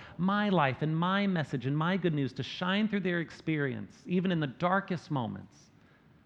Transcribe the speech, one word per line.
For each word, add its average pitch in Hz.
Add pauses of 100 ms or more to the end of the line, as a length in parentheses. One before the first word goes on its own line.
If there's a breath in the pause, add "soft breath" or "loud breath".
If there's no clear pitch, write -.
(180 loud breath)
my 202
life 147
and 156
my 196
message 147
and 143
my 170
good 170
news 139
to -
shine 190
through 214
their 175
experience, 143
even 180
in 170
the 147
darkest 180
moments, 104 (560 soft breath)